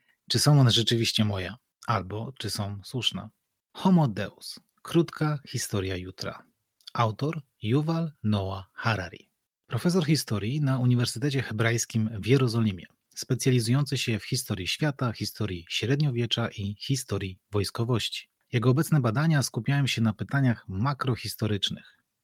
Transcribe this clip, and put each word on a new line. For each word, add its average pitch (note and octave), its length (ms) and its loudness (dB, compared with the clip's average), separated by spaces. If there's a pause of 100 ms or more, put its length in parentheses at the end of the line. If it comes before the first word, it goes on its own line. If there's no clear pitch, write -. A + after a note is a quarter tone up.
(300)
Czy B2 80 2
są D3 220 8
one B2 100 8
rzeczywiście A2+ 540 2
moje? G2 300 -2 (320)
Albo G#2+ 520 -4
czy G2+ 120 -6
są G2+ 340 -6
słuszne? A2 440 -6 (440)
Homo E3+ 360 6
Deus. G2+ 520 -8 (220)
Krótka D#3 560 0 (100)
historia F#2+ 480 -4
jutra. F#2 460 -10 (500)
Autor C3+ 500 -2 (200)
Yuval D3+ 500 0 (100)
Noah G2 500 -2
Harari. - 580 -4 (360)
Profesor E3+ 380 0
historii B2+ 560 0
na C3 180 2
Uniwersytecie B2 640 2
Hebrajskim A2+ 680 0 (100)
w F#2 60 -8
Jerozolimie, A2+ 600 2 (280)
specjalizujący B2+ 840 2
się A2+ 200 -2
w - 60 -8
historii G2+ 420 -4
świata, C3+ 460 -2
historii F#2+ 560 -6
średniowiecza A#2+ 800 0
i G2+ 300 -6
historii G2 600 -4 (120)
wojskowości. A2 800 -2 (240)
Jego A#2+ 180 2
obecne D3+ 300 2
badania C3+ 420 2
skupiają C#3 440 0
się A#2 160 -2
na A2 100 4
pytaniach B2 560 0
makrohistorycznych. G#2+ 1300 -2 (260)